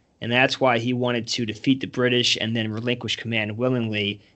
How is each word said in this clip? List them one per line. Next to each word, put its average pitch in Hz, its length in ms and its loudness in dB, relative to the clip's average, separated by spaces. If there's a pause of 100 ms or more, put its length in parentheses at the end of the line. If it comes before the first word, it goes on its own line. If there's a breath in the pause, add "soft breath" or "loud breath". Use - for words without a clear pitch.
(220)
and 110 80 -4
that's 131 300 4
why 123 180 4
he 120 140 -2
wanted 120 340 0
to 120 200 -2
defeat 131 340 0
the - 60 -6
British 123 540 2
and 113 140 -2
then 110 160 -2
relinquish 117 460 -4
command 110 400 -2
willingly 110 640 0 (160 soft breath)